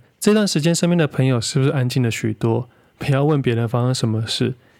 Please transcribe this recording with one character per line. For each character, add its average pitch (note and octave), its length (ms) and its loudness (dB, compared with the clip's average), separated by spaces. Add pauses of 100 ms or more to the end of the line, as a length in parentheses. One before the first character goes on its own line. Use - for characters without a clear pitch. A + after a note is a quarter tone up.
(200)
这 G#3 120 -2
段 G#3 140 2
时 E3+ 140 -2
间 E3 120 2
身 E3+ 160 0
边 F3 80 2
的 D#3 120 2
朋 C3+ 180 0
友 B2+ 140 2
是 - 180 -4
不 C3 60 2
是 D3 80 2
安 B2+ 160 0
静 C3 120 -2
了 A#2+ 80 2
许 A2 240 -2
多？ A#2 360 -2 (280)
不 - 160 -4
要 C3+ 120 2
问 D3 180 2
别 A#2+ 140 0
人 A#2 120 0
发 A#2+ 120 0
生 B2 120 2
什 B2+ 160 -2
么 A2 160 -2
事， B2 300 -2 (260)